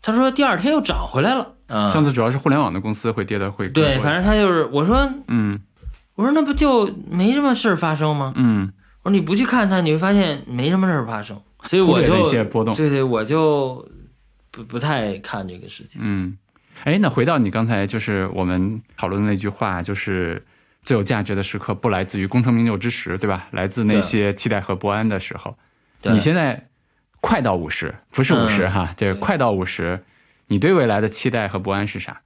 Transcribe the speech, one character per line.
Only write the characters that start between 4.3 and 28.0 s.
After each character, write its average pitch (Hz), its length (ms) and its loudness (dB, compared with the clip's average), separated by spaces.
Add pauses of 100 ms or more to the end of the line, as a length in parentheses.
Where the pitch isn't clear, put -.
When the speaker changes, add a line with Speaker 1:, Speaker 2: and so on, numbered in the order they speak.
Speaker 1:
就 208 140 4
是， 165 240 2
我 143 140 0
说， 269 240 2 (180)
Speaker 2:
嗯。 104 320 -2 (560)
Speaker 1:
我 196 80 -2
说 262 100 2
，“那 311 80 4
不 285 120 0
就 254 360 4 (200)
没 180 240 2
什 285 80 2
么 269 120 4
事 226 160 0
儿 175 80 2
发 160 160 -2
生 151 220 0
吗？” 135 200 -4
Speaker 2:
嗯。 107 360 2 (320)
Speaker 1:
我 180 60 -2
说 202 60 4
，“你 185 60 4
不 160 140 0
去 240 100 2
看 226 240 2
它， 185 120 2
你 160 100 2
会 156 60 2
发 185 160 2
现 175 340 2
没 123 220 -2
什 185 100 2
么 190 80 2
事 180 60 2
儿 131 120 -2
发 113 160 -8
生。” 104 180 -14 (300)
所 180 80 2
以 190 40 6
我 151 200 6
就 - 60 4
Speaker 2:
忽 160 60 4
略 160 80 6
了 - 60 4
一 - 40 2
些 117 120 2
波 110 200 0
动。 110 100 0
Speaker 1:
对， 151 160 2
对， 139 140 2
我 117 200 0
就 143 640 0 (640)
不， 117 120 -16
不 120 160 -8
太 117 400 -2
看 101 280 -10
这 90 100 -12
个 95 120 -18
事 101 140 -20
情。 110 200 -16
Speaker 2:
嗯。 98 320 -4 (480)
哎， 151 160 2
那 185 100 4
回 120 140 2
到 156 140 2
你 104 140 2
刚 110 140 0
才 104 200 0
就 110 140 -4
是 98 340 -2
我 92 100 -2
们 92 380 0 (160)
讨 95 100 -4
论 98 160 -2
的 104 60 2
那 101 80 0
句 101 100 -4
话， 95 340 -4
就 98 140 -6
是 90 480 -4 (400)
最 131 120 0
有 104 80 2
价 107 180 -2
值 98 140 -4
的 98 60 -2
时 98 160 -6
刻 104 160 -6
不 113 160 -2
来 95 140 0
自 98 160 -6
于 95 80 0
功 120 140 2
成 120 120 2
名 117 120 2
就 110 120 0
之 117 120 -4
时， 90 280 -6
对 104 100 -2
吧？ 95 240 -4
来 95 160 -4
自 110 160 -4
那 104 180 4
些 101 320 0
期 - 140 -6
待 107 140 0
和 95 140 -4
不 98 120 -4
安 107 200 0
的 101 120 -2
时 - 180 -10
候。 - 180 -12 (460)
Speaker 1:
对。 98 100 0
对。 110 40 6
Speaker 2:
你 104 40 6
现 151 160 2
在 139 320 -2 (520)
快 196 220 0
到 107 140 2
五 80 140 -4
十， - 240 -8 (180)